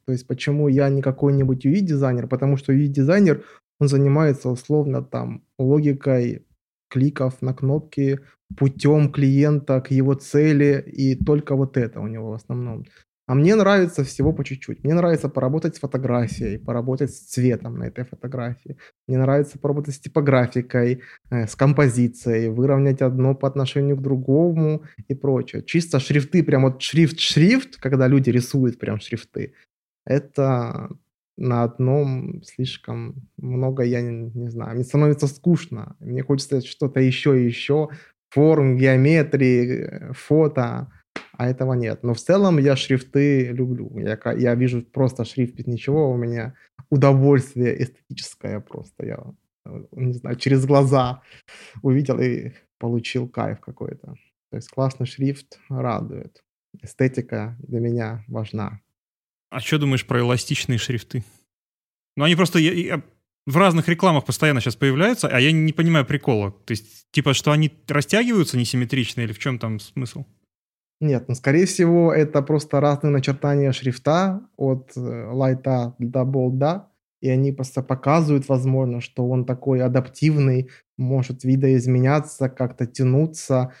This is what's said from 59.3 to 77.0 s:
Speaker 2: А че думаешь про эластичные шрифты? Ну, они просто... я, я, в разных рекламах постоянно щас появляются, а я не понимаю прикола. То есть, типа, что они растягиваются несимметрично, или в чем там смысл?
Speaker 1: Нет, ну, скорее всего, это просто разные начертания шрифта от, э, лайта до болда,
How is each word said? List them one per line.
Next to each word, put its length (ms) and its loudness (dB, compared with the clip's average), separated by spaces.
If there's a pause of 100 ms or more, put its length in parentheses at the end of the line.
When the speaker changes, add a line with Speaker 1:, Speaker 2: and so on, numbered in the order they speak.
Speaker 2:
А 120 -10
че 160 -2
думаешь 280 -2
про 140 0
эластичные 580 -2
шрифты? 460 -8 (920)
Ну, 80 0
они 100 2
просто... 240 2
я, 140 2
я, 300 -4 (420)
в 120 -2
разных 300 4
рекламах 380 2
постоянно 340 0
щас 160 -4
появляются, 520 0
а 120 0
я 120 4
не 200 2
понимаю 340 2
прикола. 460 -2 (140)
То 80 -6
есть, 380 -10
типа, 220 0
что 180 0
они 200 2 (160)
растягиваются 680 0
несимметрично, 640 -2
или 100 -6
в 80 -14
чем 200 -4
там 200 -6
смысл? 460 -10 (720)
Speaker 1:
Нет, 300 0
ну, 60 -4
скорее 300 2
всего, 460 4
это 300 2
просто 380 -2
разные 320 2
начертания 600 0
шрифта 720 -2 (160)
от, 400 -4
э, 340 -8
лайта 680 -2
до 260 -2
болда, 640 -2 (320)